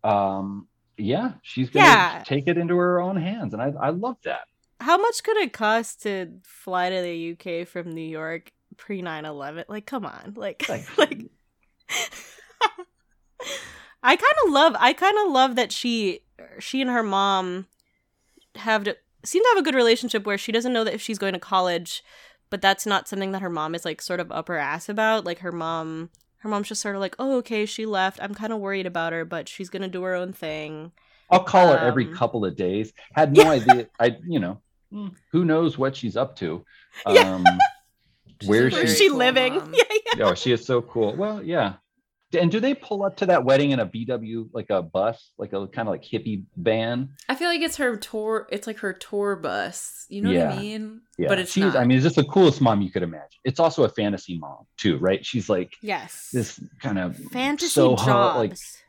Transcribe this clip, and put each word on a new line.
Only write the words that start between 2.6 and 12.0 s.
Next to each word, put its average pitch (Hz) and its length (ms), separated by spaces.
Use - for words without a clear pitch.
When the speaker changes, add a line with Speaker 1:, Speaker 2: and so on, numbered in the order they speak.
Speaker 1:
her 180 240
own 190 160
hands. 190 380
And 110 80
I, 143 180
I 139 100
love 214 340
that. 139 180
Speaker 2:
How 320 200
much 440 240
could 427 160
it 339 160
cost 220 480
to 190 300
fly 180 480
to 185 100
the 175 160
U 170 180
K 170 300
from 175 300
New 160 120
York 160 460
pre 196 240
nine 160 240
eleven? 151 440
Like, 214 180
come 247 180
on. - 320
Like, 208 320
Speaker 1:
Like - 300
Speaker 2:
<laughs> - 0
like, - 320
<laughs> - 20